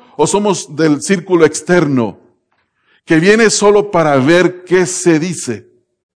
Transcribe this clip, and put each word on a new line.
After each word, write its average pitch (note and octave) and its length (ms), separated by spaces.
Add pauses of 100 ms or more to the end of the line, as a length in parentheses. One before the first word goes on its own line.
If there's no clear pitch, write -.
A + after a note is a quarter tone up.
(160)
o D3 100
somos G3 480
del D3+ 280
círculo F3 440
externo? D3 760 (840)
Que D#3+ 160
viene G#3+ 300
solo G3+ 420
para D#3 260
ver E3+ 460
qué F3+ 220
se E3 340
dice. C#3+ 500 (460)